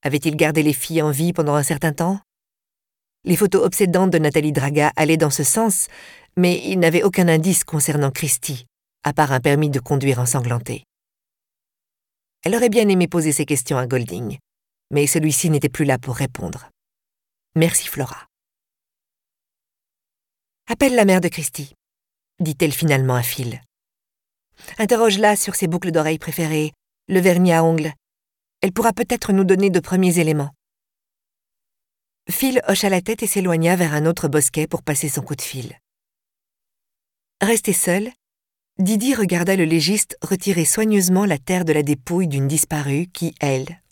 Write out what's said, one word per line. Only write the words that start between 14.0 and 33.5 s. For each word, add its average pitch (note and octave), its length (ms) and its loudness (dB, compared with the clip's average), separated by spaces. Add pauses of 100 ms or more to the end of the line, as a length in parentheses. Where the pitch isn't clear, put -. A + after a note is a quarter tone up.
mais C#3+ 160 2
celui-ci D#3 420 0
n'était D3 200 2
plus - 160 -2
là C3 120 2
pour B2 180 -6
répondre. - 540 -8 (840)
Merci E3 320 2
Flora. « - 400 -10 (2500)
Appelle B3+ 280 0
la A3 100 6
mère F#3 160 4
de E3+ 80 0
Christy », D3 440 -10 (680)
dit-elle D#3 340 0
finalement C3+ 420 0
à B2 80 0
Phil. « A#2+ 380 -8 (1160)
Interroge-la G#3+ 580 4
sur - 180 -4
ses F#3 120 -2
boucles E3+ 240 -2
d'oreilles D#3 280 0
préférées, D#3 540 -4 (340)
le F#3 140 2
vernis F3+ 320 4
à E3 100 4
ongles. D#3+ 300 0 (680)
Elle F#3+ 120 -2
pourra A3+ 180 2
peut-être A#3 420 -2
nous F#3+ 100 4
donner F#3+ 260 4
de F#3 100 2
premiers F3+ 400 2
éléments. » D3+ 320 0 (1800)
Phil C4 380 0
hocha G3 200 0
la F#3 140 2
tête A3 200 -6
et G#3+ 60 -4
s'éloigna F3 480 2